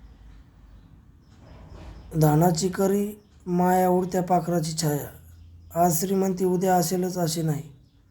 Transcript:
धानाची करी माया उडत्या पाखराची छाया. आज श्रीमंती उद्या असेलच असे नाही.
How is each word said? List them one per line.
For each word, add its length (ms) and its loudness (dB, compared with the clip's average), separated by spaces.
धानाची 480 4
करी 540 -2
माया 420 2
उडत्या 340 0
पाखराची 500 -2
छाया. 240 -2
आज 160 2
श्रीमंती 440 0
उद्या 300 2
असेलच 440 0
असे 240 -2
नाही. 200 -2